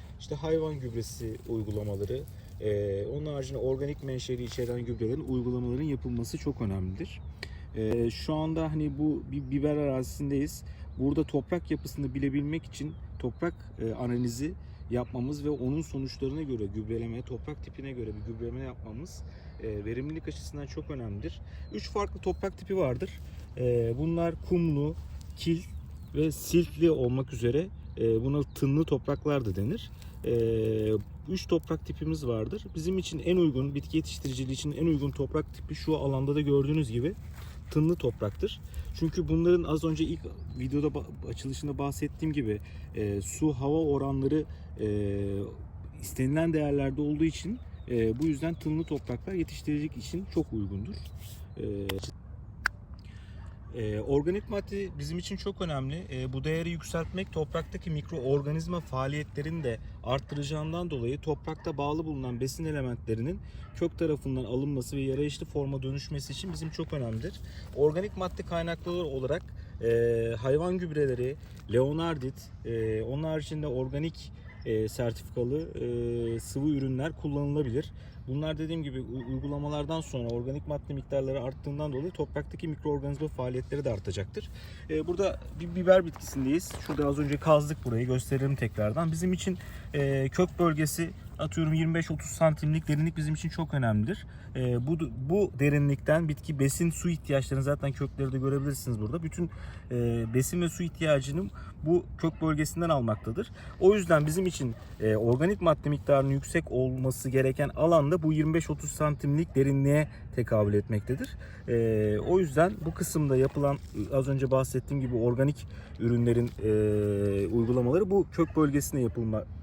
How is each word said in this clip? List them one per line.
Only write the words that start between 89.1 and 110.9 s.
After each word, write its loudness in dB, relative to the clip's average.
Bizim 2
için, 0
e, 2
kök 2
bölgesi 2
atıyorum 2
yirmi 4
beş 0
otuz -4
santimlik 4
derinlik 2
bizim 0
için -2
çok -2
önemlidir. 2
E, 2
bu, 2
bu 4
derinlikten 4
bitki -4
besin, 4
su 0
ihtiyaçlarını 2
zaten 2
kökleri -2
de 0
görebilirsiniz 0
burada. -2
Bütün, -2
e, 2
besin 4
ve 4
su -4
ihtiyacını 2
bu 6
kök 0
bölgesinden 2
almaktadır. 0
O 10
yüzden 6
bizim 2
için, 0
e, 6
organik 4
madde 4
miktarının 4
yüksek 0
olması 0
gereken 4
alanda 6
bu 4
yirmi 4
beş 2
otuz -4
santimlik 2
derinliğe 6
tekabül 4
etmektedir. 0